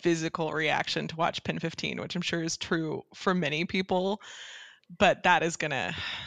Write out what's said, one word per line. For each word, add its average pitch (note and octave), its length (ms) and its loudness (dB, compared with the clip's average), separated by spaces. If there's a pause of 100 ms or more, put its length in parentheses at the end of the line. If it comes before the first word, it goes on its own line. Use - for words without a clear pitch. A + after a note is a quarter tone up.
physical D#3+ 500 0
reaction D3+ 580 0
to E3 60 -10
watch D#3+ 280 0
Pen E3 160 -2
fifteen, - 420 -4
which - 140 -6
I'm F3 80 -2
sure E3+ 180 -2
is E3 160 -4
true D#3+ 460 -2 (100)
for F#3 220 0
many D#3 300 0
people. F#3+ 540 0 (800)
But F3 260 6
that E3+ 200 6
is E3 140 -2
gonna, C3+ 360 -2 (320)